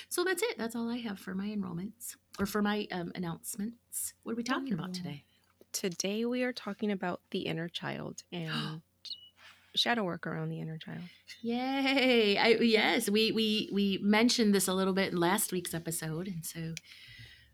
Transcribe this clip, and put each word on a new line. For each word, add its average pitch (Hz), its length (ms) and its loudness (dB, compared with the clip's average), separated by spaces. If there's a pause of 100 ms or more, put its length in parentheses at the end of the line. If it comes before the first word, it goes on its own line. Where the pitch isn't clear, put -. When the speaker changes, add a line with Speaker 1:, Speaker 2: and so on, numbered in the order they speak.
Speaker 1:
so - 140 0
that's 359 220 0
it. 466 140 0
That's 226 180 -4
all 233 140 -4
I 247 80 -4
have 208 200 -6
for 190 160 -8
my 196 140 -4
enrollments 190 680 -6 (240)
or 202 80 0
for 208 160 0
my, 208 300 0
um, 175 240 -4
announcements. - 960 -8 (100)
What 220 100 -6
are 226 40 -4
we 233 80 -4
talking 262 300 -2
about 156 160 -4
Speaker 2:
Wonderful. 180 200 -8
Speaker 1:
today? 143 140 -12 (480)
Speaker 2:
Today 196 540 -2
we 247 180 0
are 247 80 -2
talking 208 400 -4
about - 380 -4
the 190 160 -2
inner 165 220 -4
child - 580 -8
Speaker 1:
<gasps> - 60 -20
Speaker 2:
and 160 500 -6 (920)
shadow 233 300 2
work 170 240 -4
around 160 220 -2
the 160 100 -6
inner 160 180 -8
child. 165 240 -12 (380)
Speaker 1:
Yay. 254 1000 4
I, 220 100 6 (120)
yes, 233 500 4
we, 220 220 4
we, 214 400 0
we 196 300 2
mentioned 214 520 6
this 190 140 4
a 185 60 2
little 190 180 2
bit 190 200 2
in 175 60 0
last 180 320 2
week's 175 240 -4
episode, 165 540 -4
and 165 160 -8
so, 165 300 -8 (800)